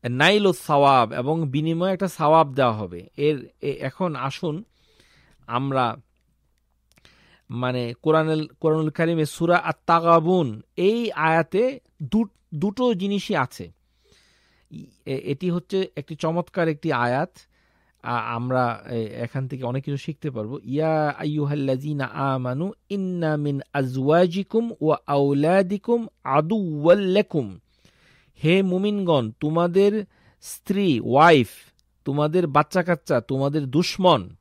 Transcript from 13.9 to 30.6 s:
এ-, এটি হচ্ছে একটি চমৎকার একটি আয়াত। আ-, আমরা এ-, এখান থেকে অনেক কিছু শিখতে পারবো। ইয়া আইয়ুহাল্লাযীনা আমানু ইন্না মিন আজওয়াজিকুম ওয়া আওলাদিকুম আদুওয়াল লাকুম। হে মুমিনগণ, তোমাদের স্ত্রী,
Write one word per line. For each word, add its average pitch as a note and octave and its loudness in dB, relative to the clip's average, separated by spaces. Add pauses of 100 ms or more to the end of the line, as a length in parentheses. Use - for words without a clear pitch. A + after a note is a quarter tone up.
এ-, C3+ -6
এটি D3 -4
হচ্ছে F3+ -4
একটি D3+ -10
চমৎকার E3+ -2
একটি D#3 -4
আয়াত। B2 0 (680)
আ-, A#2+ -4
আমরা B2 -2
এ-, A#2 -6
এখান C3 -6
থেকে B2+ -10
অনেক B2+ -4
কিছু C#3+ -4
শিখতে D3+ -8
পারবো। A#2 -8
ইয়া D3+ 0
আইয়ুহাল্লাযীনা C#3+ -2
আমানু C3+ -4 (180)
ইন্না F3+ -2
মিন C#3+ -2 (120)
আজওয়াজিকুম E3 0 (100)
ওয়া D3+ 2 (100)
আওলাদিকুম F3+ 2 (160)
আদুওয়াল D#3+ 2
লাকুম। F3+ 0 (840)
হে F3 4
মুমিনগণ, F#3 0
তোমাদের F3+ 2 (360)
স্ত্রী, F#3+ 0